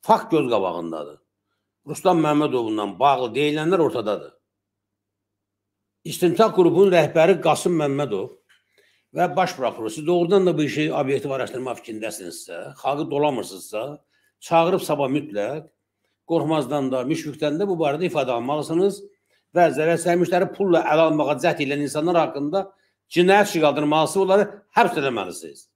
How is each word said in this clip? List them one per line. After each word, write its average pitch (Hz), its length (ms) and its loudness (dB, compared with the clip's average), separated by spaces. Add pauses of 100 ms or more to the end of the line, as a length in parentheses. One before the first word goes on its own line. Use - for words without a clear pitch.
Fakt 220 300 2
göz 143 160 2
qabağındadır. 85 680 -4 (680)
Ruslan 170 380 0
Məmmədovundan 120 720 0
bağlı 127 360 2
deyilənlər 156 520 0
ortadadır. 107 460 -4 (1700)
İstintaq 175 520 2
qrupunun 185 360 6
rəhbəri 165 480 4
Qasım 160 360 0
Məmmədov 139 540 -2 (840)
və 170 220 0
baş 185 200 -2
prokuror, 113 340 -4
siz 151 180 -8
doğrudan 175 380 2
da 170 120 2
bu 151 60 0
işi 147 300 -2
obyektiv 139 380 -2
araşdırma 127 460 -6
fikrindəsinizsə, 95 1040 -12
xalqı 147 300 -4
dolamırsınızsa, 113 720 -4 (600)
çağırıb 170 380 2
sabah 143 280 -2
mütləq 131 600 -4 (600)
Qorxmazdan 147 640 -2
da, 127 120 -2
Müşfiqdən 151 560 -4
də 202 80 -2
bu 185 100 -2
barədə 160 300 -2
ifadə 139 240 -2
almalısınız 151 680 -2 (540)
və 175 200 6
zərər 160 240 0
çəkmişləri 175 560 0
pulla 175 320 2
ələ 160 220 4
almağa 151 340 0
cəhd 151 220 0
edən 143 200 -4
insanlar 160 360 0
haqqında 151 420 -2 (480)
cinayət 196 400 4
işi 165 140 0
qaldırmalısınız, 151 600 2
onları 190 220 4 (300)
həbs 214 240 2
eləməlisiniz. 92 760 -6